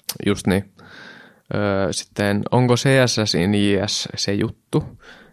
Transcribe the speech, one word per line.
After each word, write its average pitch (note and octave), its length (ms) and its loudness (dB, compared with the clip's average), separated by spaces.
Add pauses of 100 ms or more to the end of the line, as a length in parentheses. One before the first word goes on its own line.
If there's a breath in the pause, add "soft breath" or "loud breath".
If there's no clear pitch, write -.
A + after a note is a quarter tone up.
(260)
Just G2 220 0
niin. G2 240 0 (840 loud breath)
Öö, G2 380 -2
sitten G2+ 480 -2 (100)
onko B2 240 4
C C3 140 0 (160)
S A#2 200 -2
S G2+ 100 -2
in F#2 200 2
J G2+ 220 2 (100)
S - 280 -6
se - 180 -4
juttu? A2+ 500 -2 (500 loud breath)